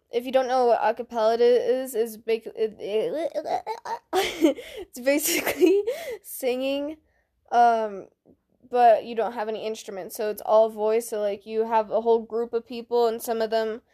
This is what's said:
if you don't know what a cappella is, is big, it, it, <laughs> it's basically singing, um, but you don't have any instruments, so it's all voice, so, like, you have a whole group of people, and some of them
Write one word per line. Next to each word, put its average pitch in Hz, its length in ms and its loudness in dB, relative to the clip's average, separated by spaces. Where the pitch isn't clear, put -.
if 247 160 -4
you 262 40 -8
don't 254 160 2
know 254 200 4
what 233 160 4
a 214 100 2
cappella 233 460 0
is, 247 560 2
is 220 220 -4
big, 226 280 -4
it, 220 240 -4
it, 247 840 -4
<laughs> - 0 -
it's 370 840 -2
basically 311 840 2
singing, 277 760 -4
um, 226 540 2
but 233 360 6
you 233 100 -10
don't 226 180 -2
have 220 160 -6
any 214 160 -6
instruments, 214 500 -10
so 214 140 -4
it's 208 160 -8
all 220 240 6
voice, 220 400 -2
so, 214 100 -4
like, 208 280 -4
you 220 180 -2
have 220 240 0
a 220 120 0
whole 233 200 4
group 233 320 -6
of 233 140 -4
people, 240 400 0
and 226 160 -4
some 226 180 -2
of 220 80 -2
them 220 320 -2